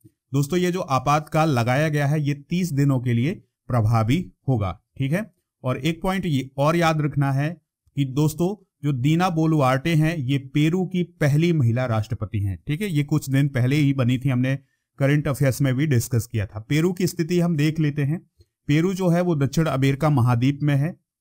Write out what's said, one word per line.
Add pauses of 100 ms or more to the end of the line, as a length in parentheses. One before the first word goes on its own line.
(320)
दोस्तों,
ये
जो
आपातकाल
लगाया
गया
है,
ये
तीस
दिनों
के
लिए (360)
प्रभावी (160)
होगा, (180)
ठीक
है। (320)
और
एक
पॉइंट
ये
और
याद
रखना
है (360)
कि
दोस्तों, (200)
जो
दीना
बोलुआर्टे
हैं,
ये
पेरू
की
पहली
महिला
राष्ट्रपति
हैं,
ठीक
है।
ये
कुछ
दिन
पहले
ही
बनी
थी,
हमने (400)
करंट
अफेयर्स
में
भी
डिस्कस
किया
था।
पेरू
की
स्थिति
हम
देख
लेते
हैं। (460)
पेरू
जो
है,
वो
दक्षिण
अमेरिका
महाद्वीप
में
है। (300)